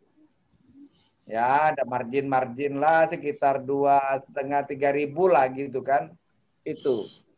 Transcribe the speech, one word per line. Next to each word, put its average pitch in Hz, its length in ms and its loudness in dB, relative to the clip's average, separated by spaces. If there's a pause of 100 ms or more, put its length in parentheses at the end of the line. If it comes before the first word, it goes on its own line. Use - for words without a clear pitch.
(1300)
Ya, 135 480 2
ada 139 80 -4
margin-margin 131 960 -2
lah 160 320 4
sekitar 143 480 -2
dua 135 680 2
setengah, 143 380 -4
tiga 143 260 -4
ribu 147 400 0
lah 143 240 4
gitu 131 320 -6
kan. 147 300 0 (500)
Itu. 131 460 -4 (280)